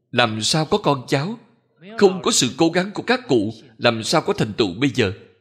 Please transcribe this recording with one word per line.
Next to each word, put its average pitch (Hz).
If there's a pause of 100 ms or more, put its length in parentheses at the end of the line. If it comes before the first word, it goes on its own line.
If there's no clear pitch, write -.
(120)
làm 113
sao 156
có 202
con 143
cháu? 160 (580)
Không 190
có 240
sự 139
cố 165
gắng 180
của -
các 247
cụ, 113 (240)
làm 117
sao 156
có 202
thành 107
tựu 95
bây 131
giờ? 101 (280)